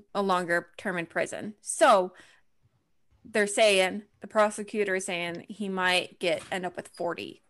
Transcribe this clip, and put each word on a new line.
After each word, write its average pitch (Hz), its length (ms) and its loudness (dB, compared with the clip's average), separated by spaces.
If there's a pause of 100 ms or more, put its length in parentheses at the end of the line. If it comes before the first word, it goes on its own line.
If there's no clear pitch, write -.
(140)
a 202 80 -2
longer 180 540 0
term 185 220 -6
in 170 80 -4
prison. 180 540 -6
So 202 520 4 (1120)
they're 208 220 0
saying, 202 560 4 (180)
the 208 60 -18
prosecutor 208 720 0
is 190 100 -4
saying 175 420 -6
he 202 200 -8
might 185 500 0
get, 165 240 -2 (100)
end 185 140 -4
up 175 100 -8
with 170 120 -12
forty 165 600 -8